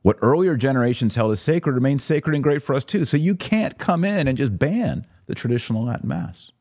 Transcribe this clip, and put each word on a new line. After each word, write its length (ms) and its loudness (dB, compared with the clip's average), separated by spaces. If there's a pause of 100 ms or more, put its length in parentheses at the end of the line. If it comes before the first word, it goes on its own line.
What 200 4
earlier 340 4
generations 600 0
held 180 2
as 80 -4
sacred 320 0
remains 300 0
sacred 320 0
and 80 -2
great 200 2
for 100 -2
us 120 0
too. 180 -2
So 140 0
you 180 2
can't 420 -2
come 280 0
in 240 0
and 80 0
just 200 0
ban 480 -2 (200)
the 100 -6
traditional 480 -2
Latin 240 -4
Mass. 540 -8